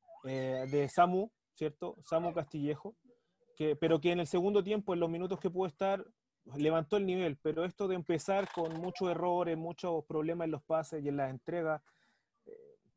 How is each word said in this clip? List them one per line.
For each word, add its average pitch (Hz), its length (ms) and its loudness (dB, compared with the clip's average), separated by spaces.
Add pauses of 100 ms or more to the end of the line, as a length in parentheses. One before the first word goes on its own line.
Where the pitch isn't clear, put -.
(260)
eh, 131 440 -2
de 143 200 2
Samu, 180 420 4 (240)
¿cierto? 156 480 -6
Samu 165 300 -2
Castillejo, 151 600 -6 (600)
que, 156 200 0
pero 160 240 4
que 170 120 4
en 175 80 2
el 165 80 0
segundo 196 360 4
tiempo, 202 300 0
en 170 60 0
los 165 100 2
minutos 180 300 -2
que 185 100 -2
pudo 185 180 -2
estar, 196 380 -2 (500)
levantó 160 420 2
el 202 80 2
nivel, 180 320 0
pero 156 260 0
esto 185 240 -2
de 185 60 0
empezar 185 580 0
con 165 300 -2
muchos 180 300 -2
errores, 175 440 0
muchos 165 500 -4
problemas 165 400 -2
en 160 60 -2
los 143 120 -6
pases 160 400 -2
y 143 40 -2
en 143 100 -2
las 135 120 0
entregas, 156 540 -4 (640)
eh, - 40 -18 (460)